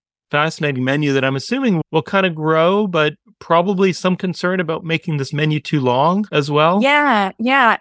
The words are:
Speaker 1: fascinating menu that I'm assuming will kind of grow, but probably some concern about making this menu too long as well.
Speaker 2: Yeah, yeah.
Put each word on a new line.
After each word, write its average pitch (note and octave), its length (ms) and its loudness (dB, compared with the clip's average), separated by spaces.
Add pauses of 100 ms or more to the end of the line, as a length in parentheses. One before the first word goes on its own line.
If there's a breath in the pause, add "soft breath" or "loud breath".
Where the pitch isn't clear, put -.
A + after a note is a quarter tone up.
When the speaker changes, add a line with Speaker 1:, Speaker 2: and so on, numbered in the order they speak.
(300)
Speaker 1:
fascinating D3 540 -2
menu C#3+ 280 0
that C3+ 120 2
I'm C3+ 120 0
assuming A3+ 540 -2
will D#3+ 120 0
kind G3 220 -2
of F3 120 -2
grow, D#3+ 500 0
but D#3 280 -2 (260)
probably F#3 520 2
some F#3 240 -2
concern F#3 440 -4
about D#3+ 240 -6
making D#3+ 320 -4
this C3+ 160 -4
menu D3+ 280 0
too D3+ 200 -2
long D3 500 2
as D3 200 -2
well. D#3+ 320 2
Speaker 2:
Yeah, C4+ 560 2
yeah. B3 420 2